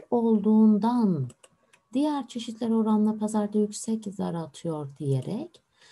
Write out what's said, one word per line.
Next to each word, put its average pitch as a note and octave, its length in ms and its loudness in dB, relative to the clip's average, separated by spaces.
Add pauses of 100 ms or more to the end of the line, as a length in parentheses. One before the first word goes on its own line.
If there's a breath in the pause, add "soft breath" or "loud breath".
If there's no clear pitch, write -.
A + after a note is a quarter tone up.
olduğundan G#3+ 1160 2 (640)
diğer C#4+ 360 0
çeşitlere A3+ 460 -4
oranla G#3+ 440 2
pazarda G#3+ 400 -2
yüksek G#3+ 460 -2
zar F#3 300 -6
atıyor D#3 540 -8 (100)
diyerek D3+ 640 -4 (300 soft breath)